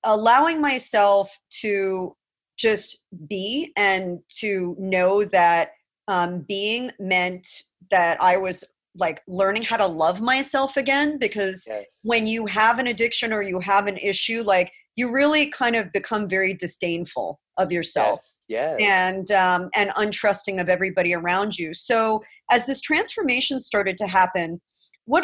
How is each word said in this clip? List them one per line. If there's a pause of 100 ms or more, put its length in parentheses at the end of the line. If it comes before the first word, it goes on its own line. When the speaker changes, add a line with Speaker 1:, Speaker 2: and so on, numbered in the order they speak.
Speaker 1:
allowing
myself (300)
to (420)
just (260)
be
and (200)
to
know
that, (380)
um,
being
meant (440)
that
I
was, (320)
like,
learning
how
to
love
myself
again,
because
Speaker 2:
Yes.
Speaker 1:
when
you
have
an
addiction
or
you
have
an
issue,
like, (240)
you
really
kind
of
become
very
disdainful (180)
of
yourself (300)
Speaker 2:
Yes,
yes.
Speaker 1:
and,
um,
and
untrusting
of
everybody
around
you.
So (260)
as
this
transformation
started
to
happen, (460)
what